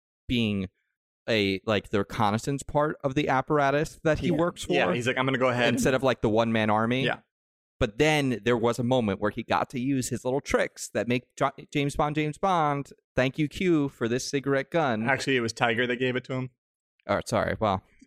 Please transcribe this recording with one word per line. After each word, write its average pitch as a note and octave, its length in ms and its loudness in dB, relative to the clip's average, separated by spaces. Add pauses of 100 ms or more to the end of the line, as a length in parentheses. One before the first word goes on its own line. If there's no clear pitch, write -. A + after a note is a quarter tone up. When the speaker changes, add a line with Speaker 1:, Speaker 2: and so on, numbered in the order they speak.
(280)
Speaker 1:
being G#2 400 0 (640)
a, G2+ 360 2
like, G#2 240 -2
the G#2 100 0
reconnaissance A2+ 640 -2
part D3 400 -2
of C3+ 120 -2
the C#3+ 140 0
apparatus C#3+ 720 0
that D#3 160 2
he F#3+ 80 -4
Speaker 2:
Yeah. F3 60 2
Speaker 1:
works E3+ 300 -2
for - 100 -2
Speaker 2:
Yeah, C3+ 200 2
he's A#2+ 140 -2
like, B2 100 0
"I'm C3 80 0
gonna C3+ 120 0
go B2+ 120 4
ahead A#2+ 240 2
Speaker 1:
instead D#3 160 0
Speaker 2:
and" C3 80 2
Speaker 1:
of, B2+ 60 -2
like, B2+ 180 2
the A#2+ 80 2
one-man A2 400 2
army. A2+ 360 0
Speaker 2:
Yeah. A#2+ 140 -2 (600)
Speaker 1:
But A2 200 -2
then C#3+ 440 2
there A#2+ 140 4
was A#2 220 0
a B2+ 40 0
moment A#2 380 0
where G#2 100 0
he A#2 120 -8
got - 280 -2
to C3+ 80 -6
use C3 300 -2
his A#2 160 -6
little C3 160 -2
tricks - 480 -4
that G#2+ 180 -2
make B2 180 0 (100)
Jo-, C#3 160 0 (200)
James C#3+ 240 -2
Bond, D3+ 200 -2
James D3+ 220 -2
Bond. D3+ 520 0 (260)
Thank C3 220 0
you, D3+ 100 0
Q, D#3+ 420 2
for - 180 -4
this A#2+ 180 -2
cigarette C#3 460 -2
gun. A#2+ 380 0
Speaker 2:
Actually, C3+ 280 0
it B2 40 2
was A2+ 120 -2
Tiger A#2+ 340 2
that B2 100 -2
gave B2+ 180 0
it B2 100 -4
to C#3 80 -8
him. B2+ 160 -4 (580)
Speaker 1:
Oh, G2+ 180 2
sorry. G2+ 340 0
Well, G2+ 240 0 (240)